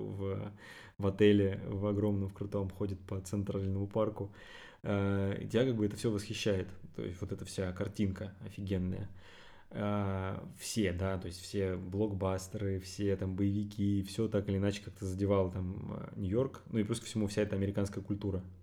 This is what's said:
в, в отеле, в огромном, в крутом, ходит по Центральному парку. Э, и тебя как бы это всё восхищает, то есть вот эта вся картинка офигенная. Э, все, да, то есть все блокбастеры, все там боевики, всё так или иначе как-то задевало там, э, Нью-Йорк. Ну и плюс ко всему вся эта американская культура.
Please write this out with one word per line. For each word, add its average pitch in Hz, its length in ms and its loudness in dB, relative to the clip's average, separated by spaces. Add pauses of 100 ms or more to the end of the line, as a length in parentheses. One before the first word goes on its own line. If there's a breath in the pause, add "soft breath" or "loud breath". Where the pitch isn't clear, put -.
(100)
в, 98 420 -4 (460 loud breath)
в 98 80 2
отеле, 98 600 6
в 101 180 0
огромном, 101 420 2
в 98 60 -12
крутом, 101 360 -2
ходит 98 300 -4
по 95 200 -6
Центральному 98 680 0
парку. 104 460 0 (500 loud breath)
Э, 98 580 2
и - 80 -6
тебя 110 160 4
как 127 120 2
бы 104 100 4
это 101 100 0
всё 117 140 0
восхищает, 101 580 0 (280)
то 113 80 -6
есть 92 160 -6
вот 92 120 -4
эта 95 120 -6
вся 95 280 -4
картинка 98 600 -2 (100)
офигенная. 95 640 -2 (600 loud breath)
Э, 98 680 0 (200)
все, 98 340 2
да, 95 260 0
то 90 100 -8
есть 87 120 -10
все 95 360 -2
блокбастеры, 95 1040 0
все 98 360 0
там 95 200 -2
боевики, 101 640 2
всё 107 260 0
так 104 200 2
или 98 100 4
иначе 101 260 2
как-то - 220 -10
задевало 95 460 4
там, 92 420 -4 (220)
э, - 40 -6
Нью-Йорк. 110 500 0
Ну 117 100 0
и 101 40 4
плюс 113 160 0
ко - 60 -12
всему 107 220 0
вся 107 140 2
эта 101 140 0
американская 98 480 0
культура. 98 340 0 (240)